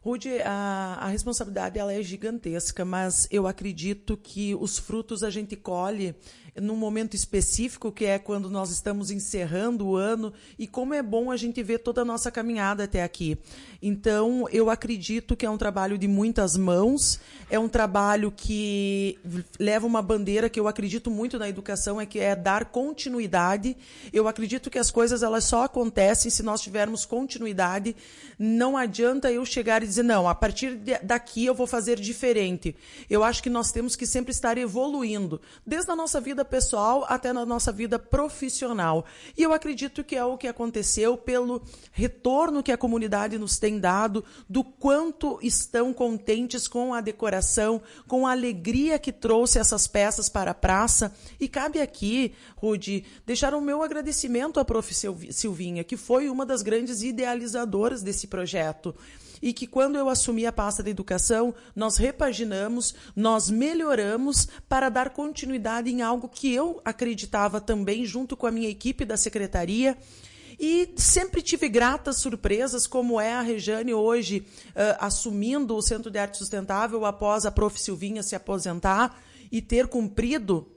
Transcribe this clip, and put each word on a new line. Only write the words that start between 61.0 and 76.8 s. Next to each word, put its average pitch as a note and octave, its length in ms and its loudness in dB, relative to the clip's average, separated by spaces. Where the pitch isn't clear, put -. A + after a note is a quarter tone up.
nós G#3+ 220 0
repaginamos, A#3 1000 0
nós A3 340 4
melhoramos C4 1000 2
para C4 220 2
dar B3+ 220 0
continuidade B3+ 800 -4
em B3 100 0
algo A#3 260 -2
que C4+ 240 -2
eu D#4+ 320 0
acreditava G#3+ 800 -2
também, G#3 420 0
junto B3 320 -4
com A#3+ 120 -2
a A3+ 40 2
minha A3+ 180 -2
equipe A#3 360 -4
da G#3+ 100 -4
secretaria. G#3 800 0
E E4+ 360 2
sempre F4 480 2
tive D#4 260 0
gratas B3 480 2
surpresas, A#3 680 0
como A#3+ 340 0
é A3+ 120 0
a B3 80 0
Rejane A3+ 520 -2
hoje, G#3+ 500 2
ãh, G#3 240 4
assumindo A3 760 0
o G#3+ 80 -2
Centro A3+ 260 -2
de G3+ 80 -4
Arte G3+ 200 -2
Sustentável G3+ 680 -2